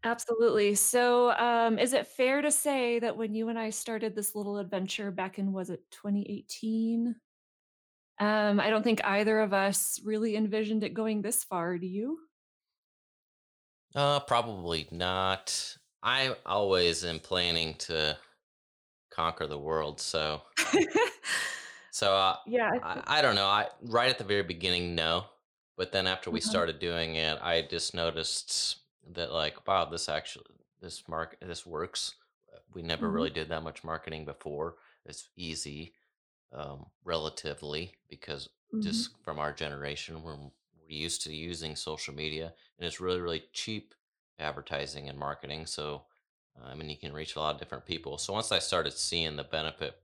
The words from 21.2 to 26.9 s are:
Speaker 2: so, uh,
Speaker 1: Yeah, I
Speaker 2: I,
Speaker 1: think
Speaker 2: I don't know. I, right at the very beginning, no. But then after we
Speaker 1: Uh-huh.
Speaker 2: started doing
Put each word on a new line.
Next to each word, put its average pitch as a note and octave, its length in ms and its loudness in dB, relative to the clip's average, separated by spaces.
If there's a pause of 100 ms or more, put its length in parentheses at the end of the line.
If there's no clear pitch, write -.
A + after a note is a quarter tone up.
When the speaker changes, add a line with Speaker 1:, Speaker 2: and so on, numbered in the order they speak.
Speaker 2:
so, G2+ 200 4
uh, F#2+ 320 6
Speaker 1:
Yeah, A3+ 280 2
I A#3 180 -2
Speaker 2:
I, - 40 -2
Speaker 1:
think - 140 -8
Speaker 2:
I D3+ 140 4
don't A#2 140 6
know. G2 100 6
I, G2+ 220 4 (140)
right A#2+ 280 4
at B2 80 0
the A#2 60 -6
very G2+ 180 2
beginning, F2 540 0
no. E2 300 2 (500)
But F#2 160 -2
then F#2 160 2
after F#2 200 -2
we E2+ 120 -2
Speaker 1:
Uh-huh. - 100 0
Speaker 2:
started E2+ 300 2
doing E2 340 -2